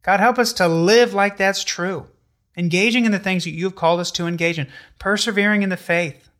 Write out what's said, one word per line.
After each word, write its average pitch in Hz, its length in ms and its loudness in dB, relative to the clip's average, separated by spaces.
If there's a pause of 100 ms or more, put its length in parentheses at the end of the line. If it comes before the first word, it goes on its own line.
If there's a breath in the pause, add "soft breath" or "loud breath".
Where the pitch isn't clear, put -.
God, 190 180 2
help 226 180 4
us 233 160 2
to - 140 0
live 190 460 4
like 202 240 0
that's 196 260 0
true, 180 440 -6 (500)
engaging 196 480 0
in 214 80 2
the 190 40 0
things 185 280 -2
that 165 60 -8
you've 185 260 -6
called 170 240 2
us 170 100 -6
to 170 160 -4
engage 165 320 -2
in, 139 80 -6 (320 loud breath)
persevering 202 640 0
in 190 60 -2
the 180 80 -4
faith 170 520 -4 (100)